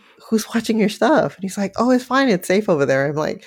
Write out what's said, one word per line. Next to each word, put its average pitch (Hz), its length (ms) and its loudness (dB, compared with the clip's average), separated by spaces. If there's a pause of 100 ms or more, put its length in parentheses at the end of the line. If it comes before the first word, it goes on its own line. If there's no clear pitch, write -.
(300)
"Who's 220 240 0
watching 220 260 -2
your 202 100 2
stuff?" 226 460 0
And 185 80 -12
he's 190 140 -8
like, 196 200 -6
"Oh, 240 140 0
it's 254 140 2
fine. 269 240 0
It's 185 180 0
safe 208 220 0
over 143 160 2
there." 135 220 2
I'm 147 80 -4
like, 151 320 -4